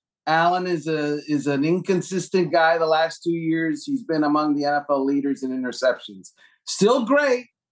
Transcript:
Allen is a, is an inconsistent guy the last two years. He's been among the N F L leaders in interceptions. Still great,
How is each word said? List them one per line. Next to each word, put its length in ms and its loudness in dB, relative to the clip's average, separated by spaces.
Allen 380 2
is 200 -2
a, 400 -2
is 200 0
an 180 0
inconsistent 880 0
guy 260 4
the 80 0
last 360 0
two 120 -2
years. 500 -2
He's 200 -4
been 200 0
among 300 2
the 100 -2
N 100 0
F 160 -2
L 140 0
leaders 380 -2
in 80 -6
interceptions. 800 -4
Still 380 2
great, 420 2